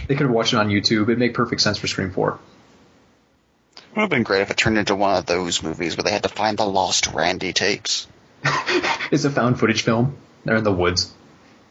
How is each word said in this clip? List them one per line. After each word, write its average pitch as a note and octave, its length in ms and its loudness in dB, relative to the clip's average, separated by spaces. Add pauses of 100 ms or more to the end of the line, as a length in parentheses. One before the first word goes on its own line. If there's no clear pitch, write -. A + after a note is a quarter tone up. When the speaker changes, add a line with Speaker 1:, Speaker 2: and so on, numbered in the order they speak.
Speaker 1:
They C3+ 100 0
could D3 120 2
have B2 40 2
watched A2+ 220 2
it A#2+ 40 2
on G#2+ 120 2
YouTube. G#2 340 2
It'd A#2 140 2
make A#2+ 160 2
perfect A#2 280 0
sense G#2 160 2
for - 100 -6
Scream F#2+ 240 -4
four. - 280 -2 (1400)
Speaker 2:
It - 180 -20
would G#3+ 60 0
have G#3+ 80 0
been C3+ 140 2
great G2 180 2
if G2+ 100 -2
it - 60 -2
turned A2 200 2
into G2+ 180 2
one G2 200 2
of F2+ 100 0
those F2 380 -2
movies D#2+ 320 -4
where - 80 -4
they E2+ 80 2
had G#2 120 -2
to G2 60 -2
find G#2+ 280 -2
the A2 80 0
lost F#2+ 420 0
Randy F2+ 460 -2
tapes. - 520 -2 (380)
Speaker 1:
<laughs> C#3 40 -2 (640)
It's D3 120 0
a C#3+ 60 2
found B2 300 0
footage A2 240 2
film. A#2+ 340 0 (260)
They're A2 140 0
in A2 80 0
the G#2 80 2
woods. F2+ 400 0 (580)